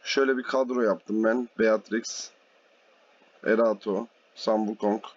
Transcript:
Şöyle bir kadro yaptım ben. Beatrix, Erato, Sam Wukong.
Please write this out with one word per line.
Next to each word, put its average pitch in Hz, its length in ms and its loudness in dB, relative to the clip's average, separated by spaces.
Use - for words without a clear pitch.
Şöyle 135 340 0
bir 127 60 -6
kadro 127 380 0
yaptım 110 420 0
ben. 117 260 0
Beatrix, 110 720 -2
Erato, 110 640 0
Sam 110 320 0
Wukong. 107 360 -2